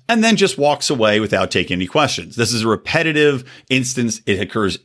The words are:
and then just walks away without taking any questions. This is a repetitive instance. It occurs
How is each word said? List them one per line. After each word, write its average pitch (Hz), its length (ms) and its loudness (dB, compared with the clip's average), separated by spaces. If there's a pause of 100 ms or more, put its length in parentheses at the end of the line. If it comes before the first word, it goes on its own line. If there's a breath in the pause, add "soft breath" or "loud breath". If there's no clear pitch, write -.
and 220 160 2
then 226 120 4
just 190 220 0
walks 143 320 0
away 110 300 2
without 98 320 0
taking 92 240 -2
any 90 120 -2
questions. 127 480 -2
This 117 180 0
is 110 80 -2
a 110 60 0
repetitive 147 760 0 (260 loud breath)
instance. 123 560 -2
It 98 140 0
occurs 101 460 -2